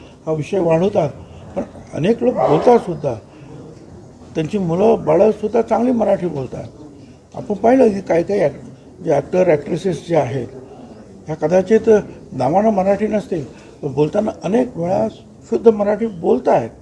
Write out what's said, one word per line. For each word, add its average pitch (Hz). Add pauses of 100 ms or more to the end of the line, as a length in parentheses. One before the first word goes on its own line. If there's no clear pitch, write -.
(260)
हा 156
विषय 156
वाढवतात, 170 (460)
पण - (320)
अनेक 202
लोक 240
बोलतातसुद्धा, 170 (1200)
त्यांची 160
मुलं 190
बाळंसुद्धा 202
चांगली 233
मराठी 196
बोलतात. 135 (680)
आपण -
पाहिलं 233
की 196
काही 170
काही 196
ॲक्ट-, -
जे 160
ॲक्टर 175
ॲक्ट्रेसेस 170
जे 170
आहेत 131 (760)
ह्या 156
कदाचित 190 (420)
नावानं 165
मराठी 202
नसतील, 202 (360)
पण 139
बोलताना 156 (120)
अनेक 240
वेळा 190 (360)
शुद्ध 226
मराठी 208
बोलत 208
आहेत. 147 (120)